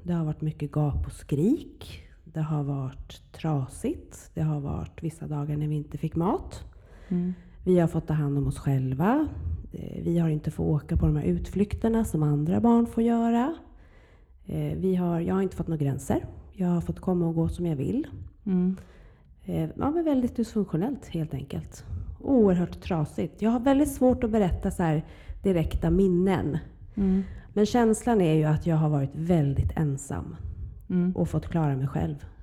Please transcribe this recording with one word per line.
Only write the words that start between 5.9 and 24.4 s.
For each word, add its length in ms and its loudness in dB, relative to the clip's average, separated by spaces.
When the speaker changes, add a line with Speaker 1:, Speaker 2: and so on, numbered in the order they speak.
Speaker 1:
fick 180 -4
mat. 480 -2
Speaker 2:
Mm. 240 -2
Speaker 1:
Vi 160 4
har 80 4
fått 200 -2
ta 60 -2
hand 240 0
om 100 0
oss 120 -4
själva. 680 0
Eh, 320 -10
vi 140 0
har 120 2
inte 220 -2
fått 140 -4
åka 140 -2
på 80 4
de 100 4
här 100 0
utflykterna 800 2
som 180 0
andra 380 4
barn 240 8
får 180 0
göra. 500 2
Eh, 320 -4
vi 180 0
har, 240 0
jag 160 -2
har 60 2
inte 140 -2
fått 120 -6
några 180 -2
gränser. 400 0
Jag 160 -2
har 140 2
fått 180 -6
komma 280 2
och 80 0
gå 140 2
som 160 -4
jag 100 0
vill. 320 -2
Speaker 2:
Mm. 320 2
Speaker 1:
Eh, 240 -2
ja, 120 0
men 140 0
väldigt 300 0
dysfunktionellt 720 -2
helt 260 -4
enkelt. 520 -10
Oerhört 600 4
trasigt. 600 -4
Jag 100 2
har 80 0
väldigt 320 4
svårt 320 2
att 80 0
berätta 400 2